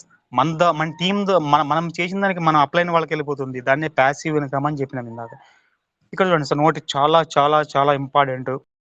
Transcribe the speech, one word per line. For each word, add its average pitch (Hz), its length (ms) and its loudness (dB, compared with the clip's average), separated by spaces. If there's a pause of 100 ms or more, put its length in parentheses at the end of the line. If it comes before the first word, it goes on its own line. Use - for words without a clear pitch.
(320)
మన 143 240 2
ద-, 170 160 4
మన 156 200 -4
టీమ్ 185 300 -2
ద-, 190 220 2
మన, 147 200 4
మనం 156 280 -2
చేసిన 180 280 -6
దానికి 190 220 -2
మనం 160 180 4
అప్లై 147 220 2
అయిన 175 100 -2
వాళ్ళకి 165 200 -2
వెళ్ళిపోతుంది. 139 500 -6
దాన్నే 139 280 0
ప్యాసివ్ 147 480 0
ఇన్‌కమ్ 139 280 -2
అని 151 120 -4
చెప్పినాను 131 320 -8
ఇందాక. 117 240 -14 (800)
ఇక్కడ 190 120 0
చూడండి 165 220 2
సార్, 147 120 0
నోటి 156 200 2 (100)
చాలా, 156 300 2 (100)
చాలా, 151 380 2
చాలా 143 280 2
ఇంపార్టెంట్. 135 560 -2 (300)